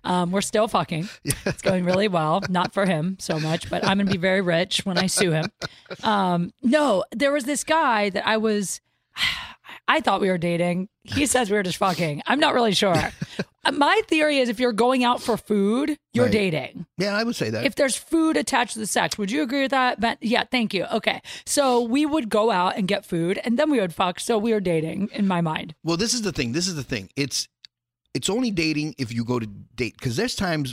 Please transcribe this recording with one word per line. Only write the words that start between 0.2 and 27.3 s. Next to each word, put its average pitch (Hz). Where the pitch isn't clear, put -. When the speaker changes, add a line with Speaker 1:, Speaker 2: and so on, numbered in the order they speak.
Speaker 1:
we're 196
still 220
fucking. 175
Speaker 2:
<laughs> -
Yeah. -
Speaker 1:
It's -
going 185
really 190
well. 165
Not 180
for 196
him 180
so 160
much, 156
but 180
I'm 196
gonna 202
be 196
very 190
rich 175
when 185
I 190
sue 175
him. 160
Speaker 2:
<laughs> -
Speaker 1:
Um, 185
no, 247
there 277
was 285
this 277
guy 254
that 185
I 220
was, 208
<sighs> -
I 302
thought 196
we 196
were 180
dating. 175
He 285
says 233
we 208
were 208
just 185
fucking. 165
I'm -
not 311
really 233
sure. 185
Speaker 2:
<laughs> -
Speaker 1:
Uh, -
my 320
theory 302
is 240
if 220
you're 247
going 247
out 240
for 226
food, 220
you're 240
Speaker 2:
Right. 208
Speaker 1:
dating. 175
Speaker 2:
Yeah, 202
I 220
would 233
say 110
that. 110
Speaker 1:
If 262
there's 269
food 320
attached 254
to 226
the 214
sex, 180
would 202
you 285
agree 269
with 269
that? 254
But 226
yeah, 220
thank 233
you. 175
Okay. 202
So 254
we 247
would 294
go 220
out 185
and 190
get 196
food 180
and 240
then 302
we 269
would 180
fuck. 185
So 233
we 220
were 214
dating 175
in 202
my 175
mind. 160
Speaker 2:
Well, 165
this 220
is 240
the 190
thing. 127
This 170
is 185
the 139
thing. 107
It's, -